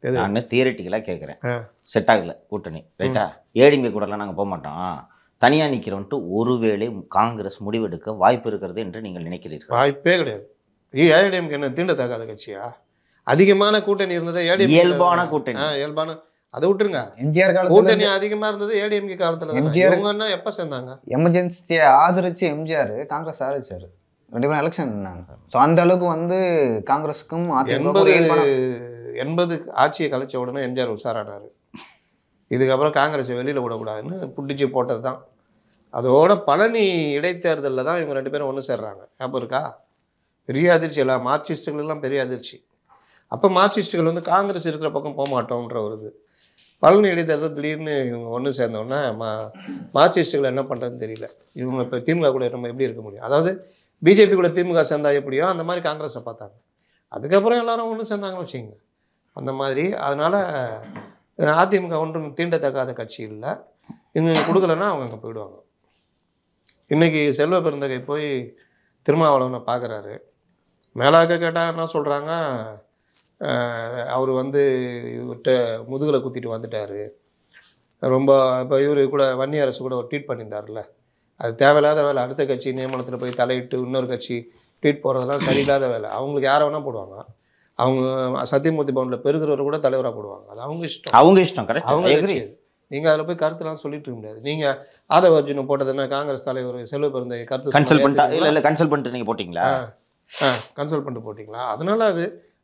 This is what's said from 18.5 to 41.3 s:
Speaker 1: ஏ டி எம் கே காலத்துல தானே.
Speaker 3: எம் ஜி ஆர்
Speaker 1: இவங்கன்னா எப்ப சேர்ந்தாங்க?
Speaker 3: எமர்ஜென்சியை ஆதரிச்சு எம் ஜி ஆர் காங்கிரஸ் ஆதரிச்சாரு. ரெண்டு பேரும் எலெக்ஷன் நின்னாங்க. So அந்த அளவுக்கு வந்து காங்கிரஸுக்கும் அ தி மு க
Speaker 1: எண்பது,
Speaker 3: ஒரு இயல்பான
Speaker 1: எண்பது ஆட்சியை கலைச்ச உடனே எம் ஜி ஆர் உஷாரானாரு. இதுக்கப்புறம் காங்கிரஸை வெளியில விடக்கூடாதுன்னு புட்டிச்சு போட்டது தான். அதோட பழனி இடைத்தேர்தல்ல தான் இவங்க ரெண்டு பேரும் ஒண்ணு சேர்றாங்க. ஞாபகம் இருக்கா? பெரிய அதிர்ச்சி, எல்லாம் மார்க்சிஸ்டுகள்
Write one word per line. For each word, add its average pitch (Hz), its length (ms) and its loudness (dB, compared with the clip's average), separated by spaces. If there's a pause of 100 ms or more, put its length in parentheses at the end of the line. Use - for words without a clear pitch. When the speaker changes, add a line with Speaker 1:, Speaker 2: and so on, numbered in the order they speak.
Speaker 1:
ஏ 208 100 0
டி 208 80 0
எம் 202 100 -4
கே 190 80 -8
காலத்துல 170 320 -2
தானே. 156 80 -4
Speaker 3:
எம் 147 160 0
ஜி 175 140 4
ஆர் 180 120 6
Speaker 1:
இவங்கன்னா 208 340 -2
எப்ப 202 260 -4
சேர்ந்தாங்க? 135 340 -8 (180)
Speaker 3:
எமர்ஜென்சியை 165 840 2
ஆதரிச்சு 175 460 4
எம் 156 220 -2
ஜி 160 120 -4
ஆர் 131 320 -2
காங்கிரஸ் 156 360 -8
ஆதரிச்சாரு. 127 460 -8 (420)
ரெண்டு 120 180 0
பேரும் 151 120 0
எலெக்ஷன் 156 320 -2
நின்னாங்க. 92 320 -10 (220)
So 123 140 0
அந்த 165 220 6
அளவுக்கு 175 240 4
வந்து 175 320 0 (520)
காங்கிரஸுக்கும் 156 600 -2
அ 143 120 2
தி 120 100 -2
மு - 0 -
க - 0 -
Speaker 1:
எண்பது, 143 280 2
Speaker 3:
ஒரு - 100 6
இயல்பான 160 320 4 (720)
Speaker 1:
எண்பது 165 580 -2
ஆட்சியை 151 380 2
கலைச்ச 131 260 -4
உடனே 123 260 -4
எம் 127 120 -4
ஜி 131 60 -2
ஆர் 120 120 -2
உஷாரானாரு. 104 560 -8 (1000)
இதுக்கப்புறம் 131 400 2
காங்கிரஸை 139 440 0
வெளியில 131 280 -2
விடக்கூடாதுன்னு 117 720 -8
புட்டிச்சு 139 380 -2
போட்டது 123 300 -2
தான். 127 260 -8 (640)
அதோட 143 520 4
பழனி 214 400 2 (320)
இடைத்தேர்தல்ல 147 680 -2
தான் 165 120 0
இவங்க 151 160 -4
ரெண்டு 135 180 -6
பேரும் 143 180 -4
ஒண்ணு 135 180 -6
சேர்றாங்க. 107 360 -6 (160)
ஞாபகம் 131 160 -8
இருக்கா? 123 280 -4 (800)
பெரிய 156 280 2
அதிர்ச்சி, 160 280 2
எல்லாம் 131 260 0
மார்க்சிஸ்டுகள் 147 520 -4